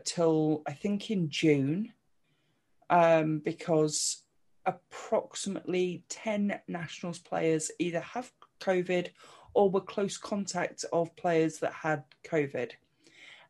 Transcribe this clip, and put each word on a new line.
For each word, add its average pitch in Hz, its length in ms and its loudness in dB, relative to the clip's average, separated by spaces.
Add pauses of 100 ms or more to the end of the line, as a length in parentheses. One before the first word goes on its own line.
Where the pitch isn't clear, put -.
till, 156 640 2
I 143 60 -6
think, 202 380 -4
in 175 180 0
June, 151 640 2 (960)
um, 160 500 6
because 156 840 0 (840)
approximately 185 1040 -2
ten 208 580 -2
Nationals 170 520 -8
players 160 600 0
either 170 200 0
have - 320 -8 (280)
covid 180 500 0 (440)
or 202 160 6
were 190 120 0
close 196 360 -4
contact - 760 -6
of 165 220 0
players 160 440 0
that - 140 -4
had 156 300 -2 (200)
covid. 139 480 -2 (800)